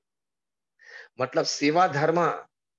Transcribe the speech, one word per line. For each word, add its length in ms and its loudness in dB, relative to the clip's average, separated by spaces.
मतलब 240 -2
सेवा 420 2
धर्म 600 0